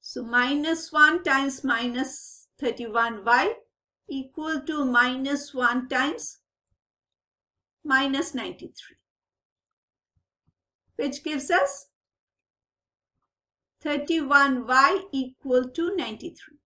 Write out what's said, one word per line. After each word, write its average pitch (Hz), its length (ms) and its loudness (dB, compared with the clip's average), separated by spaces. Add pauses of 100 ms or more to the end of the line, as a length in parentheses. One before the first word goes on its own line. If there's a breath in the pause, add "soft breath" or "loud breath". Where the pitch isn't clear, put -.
So - 220 -10
minus 277 680 0
one 311 320 4
times 277 400 0
minus 247 840 -4 (120)
thirty-one 233 640 -2
y 269 300 2 (540)
equal 294 540 -6
to 302 220 -2
minus 262 720 0
one 247 340 0
times 294 520 -4 (1400)
minus 277 500 0
ninety-three, - 640 -10 (2000)
which - 280 -6
gives 294 280 -4
us 554 380 0 (1900)
thirty-one 277 840 2
y 269 460 4
equal 254 580 0
to 339 260 -4
ninety-three. 220 720 -8